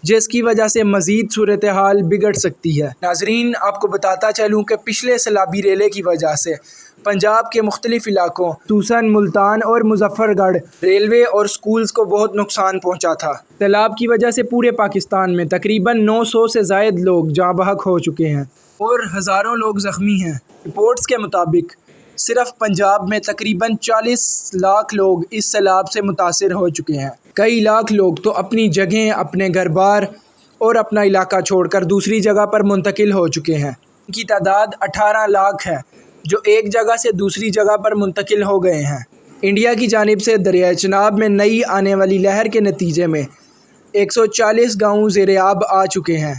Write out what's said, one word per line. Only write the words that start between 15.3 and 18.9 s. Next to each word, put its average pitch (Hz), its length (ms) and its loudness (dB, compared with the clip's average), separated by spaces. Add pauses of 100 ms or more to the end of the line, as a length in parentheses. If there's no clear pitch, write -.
میں 175 80 -2
تقریباً 214 600 0
نو 220 200 2
سو 226 220 2
سے 226 160 0
زائد 196 380 0
لوگ 180 240 2
جاں 170 280 0
بحق 190 340 -2
ہو 180 120 2
چکے 160 300 -2
ہیں 143 140 -2 (360)
اور 233 220 0 (180)